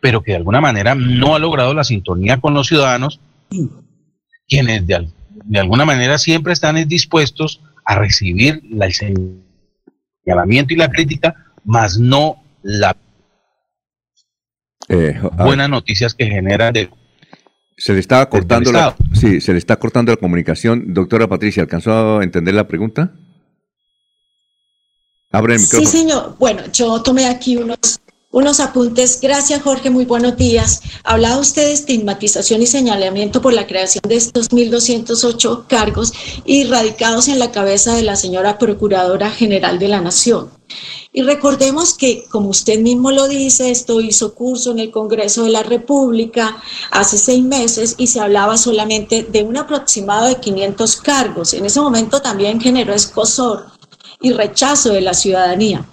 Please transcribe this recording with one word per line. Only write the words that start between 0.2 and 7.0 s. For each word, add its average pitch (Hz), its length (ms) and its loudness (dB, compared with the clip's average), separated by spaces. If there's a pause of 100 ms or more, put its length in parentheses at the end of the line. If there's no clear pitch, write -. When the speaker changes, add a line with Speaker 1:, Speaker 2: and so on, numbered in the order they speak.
Speaker 1:
que 107 80 -6
de 92 60 0
alguna 98 240 2
manera 120 340 0
no 127 400 2
ha 151 40 0
logrado 143 340 0
la 151 100 -2
sintonía 98 560 -2
con 147 140 0
los 143 140 0
ciudadanos, 135 520 0 (1300)
quienes 113 400 0
de 90 80 2
al-, 85 180 -6 (300)
de 101 160 -2
alguna 104 260 2
manera 135 320 2
siempre 165 360 0
están 160 340 0
dispuestos 156 720 -2 (240)